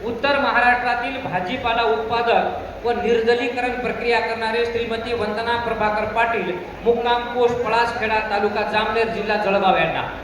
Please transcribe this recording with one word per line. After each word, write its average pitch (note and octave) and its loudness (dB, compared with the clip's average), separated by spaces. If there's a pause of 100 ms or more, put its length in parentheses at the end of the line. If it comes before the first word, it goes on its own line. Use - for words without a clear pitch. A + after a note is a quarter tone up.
उत्तर C4+ 0
महाराष्ट्रातील B3 2
भाजीपाला A#3 -2
उत्पादक A3+ 0
व A#3+ 0
निर्जलीकरण A#3+ 0
प्रक्रिया A#3 0
करणारे A3+ -2
श्रीमती A#3 -4
वंदना A#3 -2
प्रभाकर G#3+ 0
पाटील, A3 0 (260)
मुक्काम A#3+ 2
पोस्ट A#3+ 2
पळासखेडा, A3 0 (120)
तालुका G#3 0
जामनेर, A3 0
जिल्हा G#3 -2
जळगाव F#3+ 4
यांना. D#3+ 0 (160)